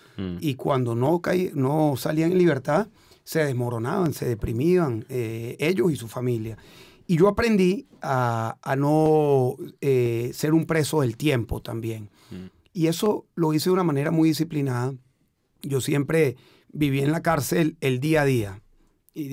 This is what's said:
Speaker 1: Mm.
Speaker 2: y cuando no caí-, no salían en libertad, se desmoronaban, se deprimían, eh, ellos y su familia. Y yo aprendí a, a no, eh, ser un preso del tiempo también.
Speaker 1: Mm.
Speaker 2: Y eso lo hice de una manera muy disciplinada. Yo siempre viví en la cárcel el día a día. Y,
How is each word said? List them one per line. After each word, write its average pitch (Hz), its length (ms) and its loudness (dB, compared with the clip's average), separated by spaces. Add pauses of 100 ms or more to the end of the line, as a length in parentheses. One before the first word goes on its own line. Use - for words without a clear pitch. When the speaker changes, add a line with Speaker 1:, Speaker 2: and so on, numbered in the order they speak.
(160)
Speaker 1:
Mm. 95 240 -6
Speaker 2:
y 151 140 -2
cuando 127 400 -2
no 139 260 0
caí-, 185 340 -2
no 147 420 2
salían 156 360 0
en 185 60 2
libertad, 160 500 2 (360)
se 160 200 -2
desmoronaban, 123 680 -2
se - 160 -6
deprimían, 123 800 0
eh, 117 500 -6
ellos 190 320 2
y 139 60 -2
su 110 120 -12
familia. 113 480 -4 (500)
Y 170 100 2
yo 170 120 6
aprendí 208 580 2 (140)
a, 120 640 -2
a 135 140 -2
no, 143 800 4 (240)
eh, 123 540 0
ser 151 200 0
un 160 120 2
preso 156 340 0
del 117 160 0
tiempo 127 440 -2
también. 113 500 -10 (200)
Speaker 1:
Mm. 92 160 -14 (260)
Speaker 2:
Y 160 140 0
eso 170 480 0
lo 160 200 0
hice 156 160 0
de 185 40 4
una 185 100 2
manera 147 260 0
muy 160 200 4
disciplinada. 139 640 -4 (680)
Yo 139 180 -4
siempre 143 560 0 (360)
viví 143 280 0
en 139 120 2
la 170 100 -2
cárcel 165 580 0
el 131 200 0
día 151 220 2
a - 20 2
día. 110 380 0 (520)
Y, 160 80 -8 (100)